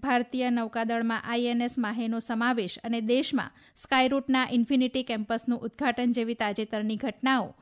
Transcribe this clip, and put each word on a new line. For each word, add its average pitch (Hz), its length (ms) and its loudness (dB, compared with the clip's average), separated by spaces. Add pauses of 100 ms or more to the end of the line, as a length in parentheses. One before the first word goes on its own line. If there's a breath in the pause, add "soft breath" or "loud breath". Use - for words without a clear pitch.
ભારતીય 247 480 0
નૌકાદળમાં 226 760 0
આઈ 233 200 0
એન 240 160 2
એસ 240 160 -2
માહેનો 226 420 -2
સમાવેશ 226 640 -2
અને 233 220 -2
દેશમાં 247 500 0 (220 soft breath)
સ્કાયરૂટના 262 720 2
ઇન્ફિનિટી 254 580 2
કેમ્પસનું 226 560 -2
ઉદ્ઘાટન 240 520 0
જેવી 233 220 -2
તાજેતરની 214 600 -2
ઘટનાઓ 240 480 0 (120)